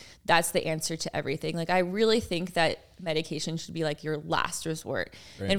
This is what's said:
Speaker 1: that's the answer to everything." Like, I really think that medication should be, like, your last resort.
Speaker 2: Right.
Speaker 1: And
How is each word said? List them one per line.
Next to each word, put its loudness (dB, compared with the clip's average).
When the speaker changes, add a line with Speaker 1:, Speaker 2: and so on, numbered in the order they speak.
Speaker 1:
that's 6
the 0
answer -2
to -6
everything." -2
Like, -2
I 4
really 4
think -2
that 2
medication -2
should -10
be, -2
like, -2
your -2
last 0
resort. -4
Speaker 2:
Right. -2
Speaker 1:
And 4